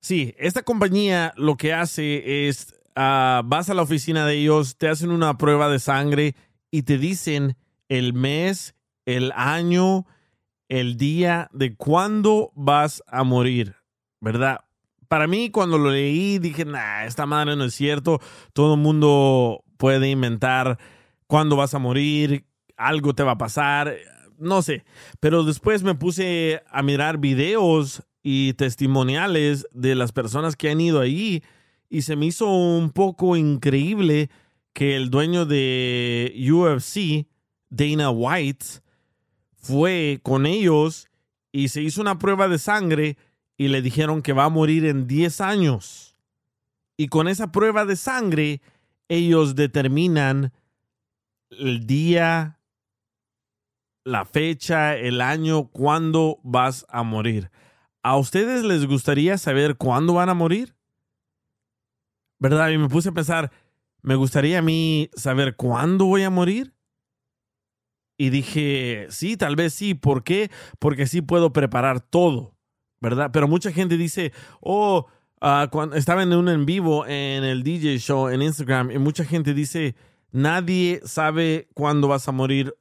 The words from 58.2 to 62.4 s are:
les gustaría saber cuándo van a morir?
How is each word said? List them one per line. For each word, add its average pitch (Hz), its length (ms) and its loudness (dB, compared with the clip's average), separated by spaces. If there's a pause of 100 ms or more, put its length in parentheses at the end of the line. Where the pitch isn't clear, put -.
les 175 200 2
gustaría 143 540 0
saber 143 380 0
cuándo 135 380 0
van 180 140 2
a 185 60 0
morir? 175 400 -2 (1700)